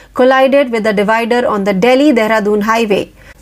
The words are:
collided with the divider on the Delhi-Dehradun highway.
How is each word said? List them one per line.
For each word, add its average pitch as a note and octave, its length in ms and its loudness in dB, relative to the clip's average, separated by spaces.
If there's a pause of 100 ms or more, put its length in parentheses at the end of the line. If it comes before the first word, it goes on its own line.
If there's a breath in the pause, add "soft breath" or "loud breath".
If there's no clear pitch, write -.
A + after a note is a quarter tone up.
(140)
collided C4 580 2
with A3 120 -4
the G#3+ 100 -2
divider A3 540 0
on G#3 160 -2
the G3 100 -2
Delhi-Dehradun A3 880 0
highway. A3 500 -2 (300 loud breath)